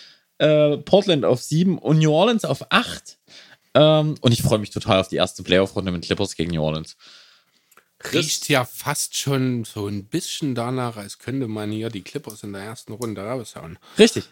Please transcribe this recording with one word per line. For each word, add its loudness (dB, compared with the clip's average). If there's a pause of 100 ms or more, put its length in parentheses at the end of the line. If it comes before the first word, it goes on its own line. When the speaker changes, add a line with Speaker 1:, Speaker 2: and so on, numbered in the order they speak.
(380)
Speaker 1:
äh, 4
Portland 2
auf 2
sieben 2
und 4
New 4
Orleans 2
auf -2
acht. -2 (560)
Ähm, 6
und 4
ich 2
freue 2
mich -8
total 2
auf -2
die -6
erste -2
Playoff-Runde 2
mit -6
Clippers -2
gegen -4
New -2
Orleans. -4 (1160)
Speaker 2:
Riecht -2
ja 2
fast -6
schon -2
so -8
ein -8
bisschen -6
danach, -4
als -16
könnte -6
man -6
hier -6
die -10
Clippers -14
in -12
der -12
ersten -16
Runde -8
raushauen. -12 (220)
Speaker 1:
Richtig, 4